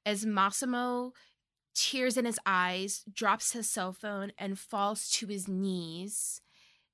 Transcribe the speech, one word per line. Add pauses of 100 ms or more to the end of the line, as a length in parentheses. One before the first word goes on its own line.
is
Massimo, (640)
tears
in
his
eyes,
drops
his
cell
phone
and
falls
to
his
knees (520)